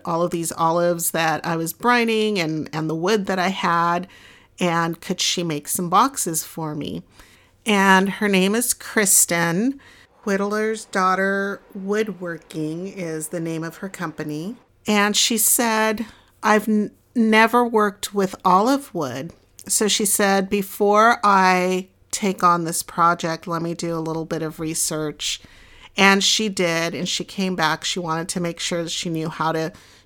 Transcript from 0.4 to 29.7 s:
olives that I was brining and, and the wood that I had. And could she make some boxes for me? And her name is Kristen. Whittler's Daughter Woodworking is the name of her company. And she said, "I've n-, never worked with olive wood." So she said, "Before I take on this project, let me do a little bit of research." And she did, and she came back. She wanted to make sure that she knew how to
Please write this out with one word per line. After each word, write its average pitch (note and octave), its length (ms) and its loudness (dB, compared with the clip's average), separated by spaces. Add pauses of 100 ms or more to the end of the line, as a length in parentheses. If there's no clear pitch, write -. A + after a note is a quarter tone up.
olives E3+ 600 0
that D#3+ 340 0
I E3+ 100 -2
was E3 180 -4
brining A3+ 640 0
and, D#3 360 -2
and D#3 160 -2
the D#3 60 -2
wood F#3+ 320 0
that F#3 120 -2
I F3 80 0
had. F3 600 0 (520)
And E3+ 400 0
could - 220 -6
she - 200 -2
make D3+ 280 -4
some F3 200 -4
boxes F#3 540 0
for D#3 320 -8
me? D3+ 260 -8 (640)
And G3 440 4
her G#3 180 -2
name G3 280 2
is B3 180 -2
Kristen. F#3+ 1080 0 (460)
Whittler's G#3+ 600 -2
Daughter G3 760 0 (120)
Woodworking F3+ 1160 -6
is E3 400 -8
the F3 100 -6
name E3 240 -4
of E3 140 -10
her G3 120 -10
company. D#3+ 680 -8 (280)
And G#3 300 2
she - 220 0
said, A3 680 0 (380)
"I've G#3+ 240 4
n-, G#3+ 240 0 (240)
never A3+ 500 6
worked G#3 480 0
with G3 300 0
olive A3 500 4
wood." C#3 380 -6 (360)
So G#3+ 200 0
she G#3 180 0
said, G3 440 2
"Before G#3 760 4
I F#3 640 4 (240)
take F#3+ 320 -2
on F3 220 4
this E3 180 -4
project, E3+ 640 0
let E3 140 -4
me E3+ 120 -4
do E3+ 220 -6
a D#3+ 60 -4
little D#3+ 240 -4
bit D#3+ 180 -6
of D#3 160 -8
research." D#3 800 -4 (560)
And G3 280 6
she A3 260 0
did, E3+ 440 -2
and E3+ 140 -6
she - 160 -4
came F#3 320 -4
back. D#3+ 280 0
She - 160 -4
wanted E3 300 -4
to F#3 120 -4
make E3+ 180 -6
sure E3+ 240 -4
that D#3+ 80 -8
she - 180 -6
knew D#3+ 200 -4
how D#3+ 240 -2
to D#3+ 180 -2 (340)